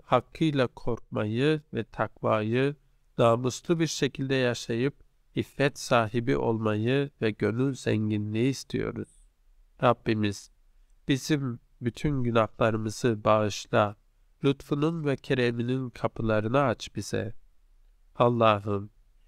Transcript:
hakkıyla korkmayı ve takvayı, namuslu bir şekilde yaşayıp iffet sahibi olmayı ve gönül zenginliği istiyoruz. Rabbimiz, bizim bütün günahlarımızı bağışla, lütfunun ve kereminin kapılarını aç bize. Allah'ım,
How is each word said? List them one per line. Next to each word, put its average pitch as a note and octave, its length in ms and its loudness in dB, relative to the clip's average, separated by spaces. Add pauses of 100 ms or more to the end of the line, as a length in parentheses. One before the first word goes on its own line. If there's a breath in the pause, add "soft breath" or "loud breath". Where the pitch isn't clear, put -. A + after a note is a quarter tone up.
hakkıyla C#3 640 0
korkmayı A#2+ 960 -2 (120)
ve A2+ 100 -4
takvayı, A#2 920 -2 (420)
namuslu B2+ 640 2
bir E3 60 0
şekilde C3+ 480 -2
yaşayıp B2 600 0 (400)
iffet - 440 -2
sahibi A#2+ 580 2
olmayı A#2 720 0 (120)
ve A2+ 80 2
gönül A#2 440 0
zenginliği G#2+ 760 0
istiyoruz. G#2+ 800 -8 (540)
Rabbimiz, A2 680 0 (580)
bizim C3+ 520 -2 (200)
bütün C3 420 -2
günahlarımızı A2 1000 0
bağışla, G#2+ 720 2 (480)
lütfunun D3 600 0
ve C#3 120 -2
kereminin B2 720 -2
kapılarını A2 720 0
aç - 360 -2
bize. G#2+ 380 -6 (840)
Allah'ım, A2 720 2 (380)